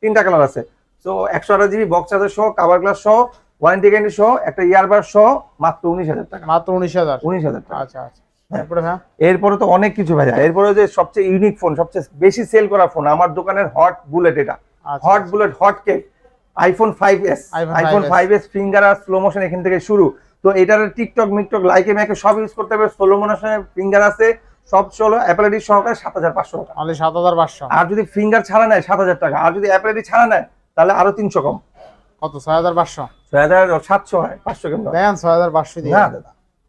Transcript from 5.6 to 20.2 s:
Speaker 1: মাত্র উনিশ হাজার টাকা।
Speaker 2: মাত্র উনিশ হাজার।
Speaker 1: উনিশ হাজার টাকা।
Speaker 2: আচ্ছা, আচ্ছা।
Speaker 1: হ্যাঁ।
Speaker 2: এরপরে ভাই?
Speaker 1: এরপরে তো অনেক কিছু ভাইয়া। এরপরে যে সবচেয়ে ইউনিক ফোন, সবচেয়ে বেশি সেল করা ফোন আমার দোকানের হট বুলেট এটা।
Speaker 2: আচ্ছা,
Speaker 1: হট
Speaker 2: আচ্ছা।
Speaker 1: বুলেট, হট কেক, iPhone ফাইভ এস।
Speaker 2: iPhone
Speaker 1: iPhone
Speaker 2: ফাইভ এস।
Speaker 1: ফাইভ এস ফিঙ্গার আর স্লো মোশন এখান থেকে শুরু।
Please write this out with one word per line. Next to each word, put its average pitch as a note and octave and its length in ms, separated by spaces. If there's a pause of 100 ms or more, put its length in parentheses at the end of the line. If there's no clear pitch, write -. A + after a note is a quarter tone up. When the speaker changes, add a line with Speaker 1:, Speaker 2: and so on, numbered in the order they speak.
Speaker 1:
মাত্র D#3+ 180 (100)
উনিশ F3 200
হাজার E3 180
টাকা। F#3 120 (100)
Speaker 2:
মাত্র E3 240
উনিশ F3+ 240
হাজার। D3 160 (100)
Speaker 1:
উনিশ F3 200
হাজার A3 180
টাকা। D#3 180
Speaker 2:
আচ্ছা, C3 240
আচ্ছা। - 140 (280)
Speaker 1:
হ্যাঁ। G3 120
Speaker 2:
এরপরে E3 200
ভাই? E3+ 160 (200)
Speaker 1:
এরপরে F#3 400
তো G3+ 80
অনেক G3 300
কিছু E3+ 200
ভাইয়া। C3 200
এরপরে F3 400
যে G#3 120
সবচেয়ে F#3+ 440
ইউনিক G3+ 280
ফোন, E3 160
সবচেয়ে E3+ 380
বেশি F#3+ 320
সেল G#3+ 220
করা F#3 200
ফোন D3 200
আমার D#3 260
দোকানের F#3 420
হট F3+ 200 (160)
বুলেট E3 260
এটা। C#3+ 160
Speaker 2:
আচ্ছা, - 540
Speaker 1:
হট G3+ 140
Speaker 2:
আচ্ছা। F3 100
Speaker 1:
বুলেট, G#3 200 (100)
হট G3+ 240
কেক, F#3 160 (560)
iPhone F#3 360
ফাইভ G3 320
এস। D3 160 (100)
Speaker 2:
iPhone E3 180
Speaker 1:
iPhone E3 220
Speaker 2:
ফাইভ G3+ 120
এস। F#3+ 60
Speaker 1:
ফাইভ F3+ 220
এস G#3 120 (100)
ফিঙ্গার G3 300
আর G3+ 120
স্লো F#3+ 240
মোশন G3 220
এখান F3+ 220
থেকে F#3 160
শুরু। G3+ 260 (380)